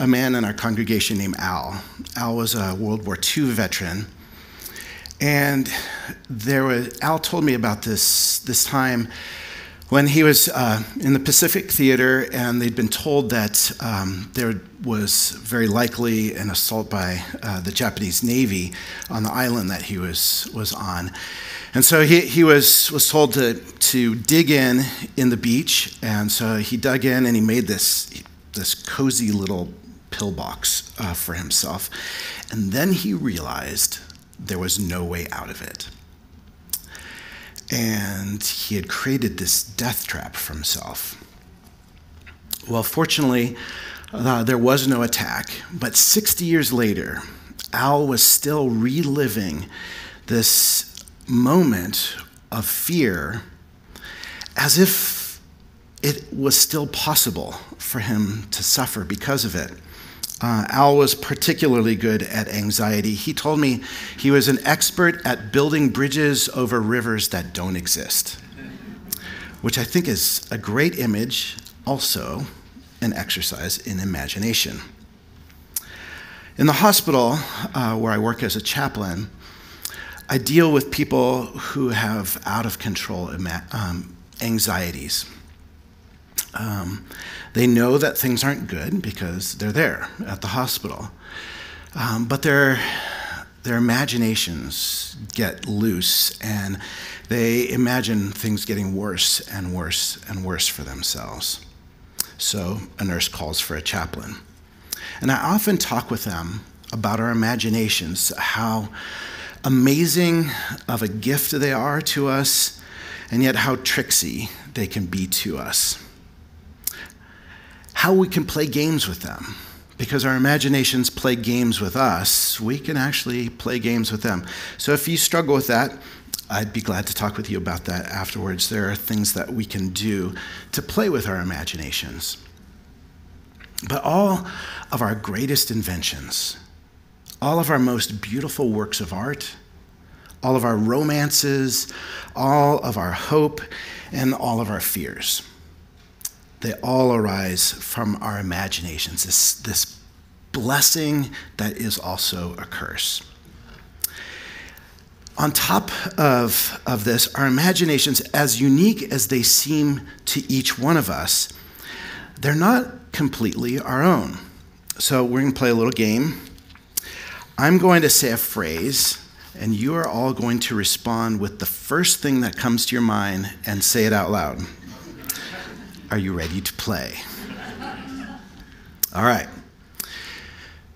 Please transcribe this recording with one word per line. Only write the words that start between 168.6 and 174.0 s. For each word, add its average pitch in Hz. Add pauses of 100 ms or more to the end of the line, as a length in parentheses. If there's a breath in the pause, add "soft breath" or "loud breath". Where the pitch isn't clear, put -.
and 110
you 127
are 165
all 120
going 117
to -
respond 113
with 101
the 92
first -
thing 135
that 110
comes 117
to 123
your 120
mind 101 (140)
and 101
say 113